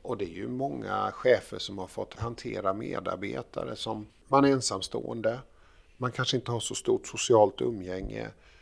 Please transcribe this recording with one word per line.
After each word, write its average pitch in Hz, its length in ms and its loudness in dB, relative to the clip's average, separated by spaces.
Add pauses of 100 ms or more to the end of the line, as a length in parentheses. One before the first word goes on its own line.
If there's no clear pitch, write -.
Och 120 140 -4
det 101 80 -4
är 85 120 -6
ju 104 120 -6
många 113 640 -2
chefer 104 460 4
som 98 200 -8
har 92 80 -6
fått - 280 -8
hantera 110 580 -2
medarbetare 110 1040 -6
som 110 300 -6 (220)
man 139 160 8
är 139 40 8
ensamstående. 117 920 0 (560)
Man 123 160 -2
kanske 127 240 0
inte 120 160 -4
har 117 80 0
så - 140 -6
stort - 320 0
socialt 107 540 6
umgänge. 107 680 -4 (340)